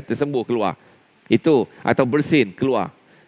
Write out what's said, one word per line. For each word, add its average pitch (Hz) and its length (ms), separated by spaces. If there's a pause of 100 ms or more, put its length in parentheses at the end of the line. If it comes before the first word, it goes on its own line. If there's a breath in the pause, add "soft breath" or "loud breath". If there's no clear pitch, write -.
tersembur 131 400
keluar. 107 320 (560 soft breath)
Itu. 127 320 (160 loud breath)
Atau 127 240
bersin, 127 480
keluar. 120 400 (360 soft breath)